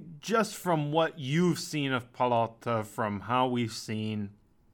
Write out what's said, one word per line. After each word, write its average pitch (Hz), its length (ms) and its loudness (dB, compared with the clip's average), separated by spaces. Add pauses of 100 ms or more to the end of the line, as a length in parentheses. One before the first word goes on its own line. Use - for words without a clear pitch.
(220)
just 214 340 0
from 151 380 0
what 160 260 2
you've 156 400 2
seen 139 320 -2
of 123 220 -2
Palotta, 117 720 0
from 104 360 -2
how 123 260 2
we've 120 260 0
seen 107 560 -4 (440)